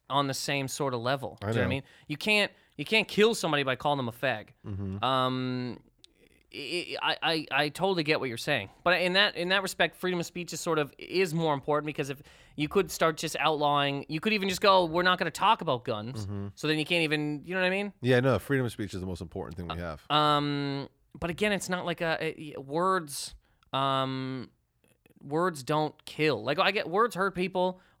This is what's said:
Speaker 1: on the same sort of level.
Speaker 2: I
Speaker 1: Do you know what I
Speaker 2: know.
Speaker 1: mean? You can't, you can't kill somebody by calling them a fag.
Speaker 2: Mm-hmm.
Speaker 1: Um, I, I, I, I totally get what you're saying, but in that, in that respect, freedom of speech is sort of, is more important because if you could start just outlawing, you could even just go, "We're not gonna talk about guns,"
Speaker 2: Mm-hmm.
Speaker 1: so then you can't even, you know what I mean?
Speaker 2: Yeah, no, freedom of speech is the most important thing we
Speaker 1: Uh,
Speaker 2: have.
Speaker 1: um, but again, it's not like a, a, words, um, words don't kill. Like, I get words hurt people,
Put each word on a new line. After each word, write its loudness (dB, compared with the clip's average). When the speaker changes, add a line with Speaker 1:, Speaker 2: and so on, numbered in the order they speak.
Speaker 1:
on 2
the -2
same -2
sort -2
of -4
level. -2
Speaker 2:
I -6
Speaker 1:
Do 0
you 0
know 2
what 2
I 2
Speaker 2:
know. 0
Speaker 1:
mean? -2
You -6
can't, 2
you -6
can't 2
kill 4
somebody 0
by 0
calling 0
them -2
a -6
fag. -4
Speaker 2:
Mm-hmm. -6
Speaker 1:
Um, 0
I, -6
I, 0
I, 0
I 2
totally 0
get 2
what -2
you're -6
saying, -2
but 4
in 2
that, 4
in -2
that 2
respect, 0
freedom -2
of -4
speech -10
is -8
sort 0
of, -2
is -2
more 2
important 0
because -4
if -10
you 0
could 2
start 2
just -6
outlawing, 2
you -4
could 2
even 2
just -2
go, 8
"We're 0
not 4
gonna 0
talk 2
about -2
guns," -4
Speaker 2:
Mm-hmm. -6
Speaker 1:
so -6
then 4
you -2
can't 2
even, 0
you -8
know 0
what 2
I 2
mean? -2
Speaker 2:
Yeah, 4
no, 4
freedom 0
of -4
speech -8
is -6
the -6
most -6
important -8
thing -8
we -6
Speaker 1:
Uh, -6
Speaker 2:
have. -8
Speaker 1:
um, 0
but -4
again, -2
it's -4
not -4
like -4
a, 0
a, -8
words, -2
um, -2
words -2
don't -2
kill. 0
Like, -2
I 4
get -4
words 2
hurt -2
people, -2